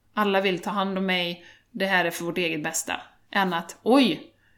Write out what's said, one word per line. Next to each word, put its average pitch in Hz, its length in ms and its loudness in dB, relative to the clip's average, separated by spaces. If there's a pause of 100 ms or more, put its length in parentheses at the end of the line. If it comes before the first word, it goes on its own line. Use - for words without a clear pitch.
(140)
alla 202 280 2
vill 185 180 0
ta 196 100 -8
hand 196 280 -2
om 190 80 -2
mig, 175 400 -2 (260)
det 190 140 -4
här 185 200 4
är 170 60 0
för 170 140 -6
vårt 170 120 -4
eget 160 260 -2
bästa. - 380 -6 (300)
Än 190 220 0
att, 170 300 -6
"Oj, 220 400 4 (340)